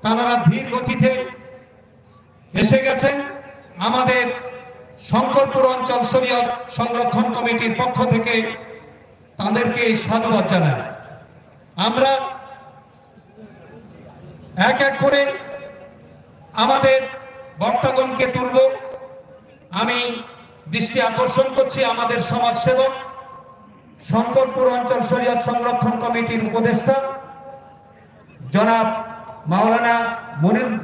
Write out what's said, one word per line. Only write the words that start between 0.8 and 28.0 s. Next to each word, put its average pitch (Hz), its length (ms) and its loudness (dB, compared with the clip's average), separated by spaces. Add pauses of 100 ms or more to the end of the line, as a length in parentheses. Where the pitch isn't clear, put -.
এসে 220 320 4
গেছেন। 269 300 2 (680)
আমাদের 254 380 2 (840)
শঙ্করপুর 269 540 2 (100)
অঞ্চল 247 260 -2 (120)
শরিয়ত 247 360 2 (280)
সংরক্ষণ 233 500 0 (100)
কমিটির 226 440 0
পক্ষ 247 160 0 (180)
থেকে 226 200 0 (1040)
তাদেরকে 240 440 0 (220)
সাধুবাদ 220 480 2
জানাই। 151 260 2 (1080)
আমরা 262 240 4 (2500)
এক 269 100 2 (100)
এক 269 140 0
করে 277 180 6 (1400)
আমাদের 269 360 6 (640)
বক্তাগণকে 254 720 2
তুলব। 254 220 0 (1200)
আমি 233 180 0 (760)
দৃষ্টি 226 260 -2 (120)
আকর্ষণ 254 360 0 (100)
করছি 269 240 0 (120)
আমাদের 233 260 -2 (120)
সমাজসেবক, 254 640 2 (1160)
শঙ্করপুর 254 540 2 (120)
অঞ্চল 247 240 0 (100)
শরিয়ত 247 380 0
সংরক্ষণ 240 460 0 (100)
কমিটির 226 440 -2
উপদেষ্টা 226 480 2 (1600)